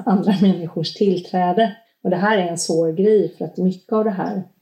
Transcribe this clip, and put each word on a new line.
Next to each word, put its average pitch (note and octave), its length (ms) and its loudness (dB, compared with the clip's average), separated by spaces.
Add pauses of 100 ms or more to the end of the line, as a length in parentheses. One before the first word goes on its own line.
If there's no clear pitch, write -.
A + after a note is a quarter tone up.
andra F#3+ 320 2
<laughs> D#3+ 40 2
människors E3+ 520 0
tillträde. F#3 800 0 (280)
Och F#3+ 60 -2
det F#3 60 0
här G#3 220 2
är F3+ 100 0
en E3+ 100 -6
svår E3 340 0
grej, F#3+ 460 2
för E3 80 -8
att D#3+ 120 -12
mycket F#3 360 -2
av A3 100 2
det A3 80 0
här F#3 320 -6 (180)